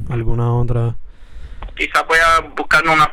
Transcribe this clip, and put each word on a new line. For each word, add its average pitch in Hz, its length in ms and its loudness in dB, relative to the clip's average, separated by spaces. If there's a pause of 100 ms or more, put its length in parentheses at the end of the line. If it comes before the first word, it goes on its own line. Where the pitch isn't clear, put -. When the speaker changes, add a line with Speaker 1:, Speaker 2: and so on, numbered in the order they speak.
(120)
Speaker 1:
alguna 120 420 0
otra. 117 420 0 (800)
Speaker 2:
Quizás - 320 -2
voy 165 120 2
a 165 220 4
buscarme 156 500 0
unas 156 220 4